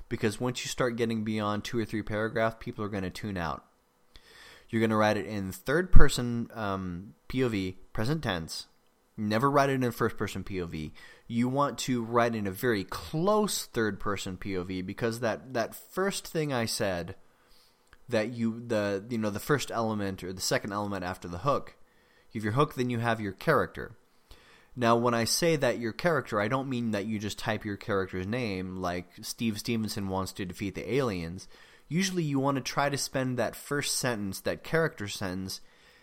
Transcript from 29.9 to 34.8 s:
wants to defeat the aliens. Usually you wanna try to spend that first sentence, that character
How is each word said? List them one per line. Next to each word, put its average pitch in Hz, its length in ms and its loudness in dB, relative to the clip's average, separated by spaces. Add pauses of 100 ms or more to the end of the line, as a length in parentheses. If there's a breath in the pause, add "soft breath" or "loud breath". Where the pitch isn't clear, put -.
wants 95 260 -4
to 104 100 -8
defeat 92 320 -8
the - 180 -6
aliens. 95 540 -4 (400 loud breath)
Usually 180 340 -2
you 143 160 0
wanna 135 220 0
try 143 280 -2
to 139 100 -4
spend 127 380 -4
that 110 200 -4
first - 420 -4
sentence, 104 440 -4
that 90 200 -4
character 151 460 -2